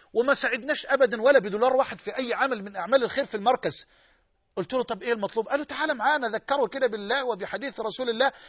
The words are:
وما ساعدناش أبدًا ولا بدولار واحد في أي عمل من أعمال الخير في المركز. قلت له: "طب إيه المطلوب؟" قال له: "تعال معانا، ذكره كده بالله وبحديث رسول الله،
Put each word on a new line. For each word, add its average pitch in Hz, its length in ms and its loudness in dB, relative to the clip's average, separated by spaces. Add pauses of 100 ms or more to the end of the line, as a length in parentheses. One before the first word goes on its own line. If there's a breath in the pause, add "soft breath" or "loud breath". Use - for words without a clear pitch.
(140)
وما 254 200 4
ساعدناش 254 520 -2
أبدًا 247 360 2
ولا 269 180 8
بدولار 214 360 2
واحد 247 260 0
في - 160 -8
أي 240 160 -4
عمل 226 300 -2
من 196 120 -14
أعمال 208 280 2
الخير 262 220 -2
في - 120 -6
المركز. 208 500 0 (680 soft breath)
قلت 190 180 -4
له: 254 100 -2
"طب 220 200 -6
إيه 240 100 -2
المطلوب؟" 214 340 -2
قال 277 120 0
له: 294 60 -6
"تعال 285 320 -2
معانا، 262 300 0
ذكره 233 400 0
كده 262 200 0
بالله 220 380 -2
وبحديث 208 540 -6
رسول 226 300 -4
الله، 240 220 2 (180 loud breath)